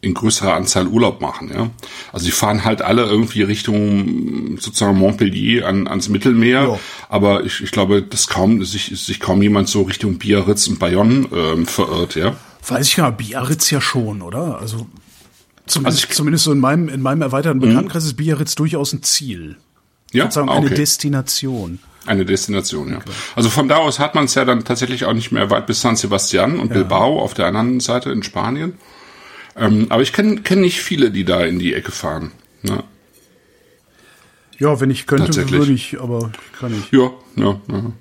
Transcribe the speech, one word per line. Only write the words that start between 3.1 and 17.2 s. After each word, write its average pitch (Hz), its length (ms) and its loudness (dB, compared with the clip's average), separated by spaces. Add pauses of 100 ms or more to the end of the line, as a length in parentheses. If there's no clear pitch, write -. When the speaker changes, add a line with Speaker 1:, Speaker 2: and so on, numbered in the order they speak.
Speaker 1:
Richtung 104 1160 0
sozusagen 101 380 0
Montpellier 101 720 2
an, 95 200 0
ans 95 220 -4
Mittelmeer. 117 540 4
Speaker 2:
Ja. 113 160 0 (300)
Speaker 1:
Aber 101 360 2
ich, - 160 -6
ich 98 100 -8
glaube, 98 320 2
dass - 240 -2
kaum, 98 360 2
sich, 95 320 -6
sich - 240 -6
kaum 95 220 2
jemand 104 280 4
so 104 140 2
Richtung 95 360 -2
Biarritz 101 480 2
und 92 120 -2
Bayonne, 104 540 2
ähm, 82 320 0
verirrt, 85 500 -2
ja. 98 200 0 (320)
Speaker 2:
Weiß 143 200 0
ich - 80 2
gar 160 160 2
nicht, 107 60 -8 (120)
Biarritz 131 420 -2
ja 143 100 0
schon, 107 400 -2
oder? 113 380 -6
Also 110 280 -8 (800)
zumindest, 139 380 0
Speaker 1:
Also - 60 -6
ich - 60 -4
Speaker 2:
zumindest 156 300 2
so 156 60 2
in 143 80 4
meinem, 151 300 2
in 135 120 -6
meinem 165 220 0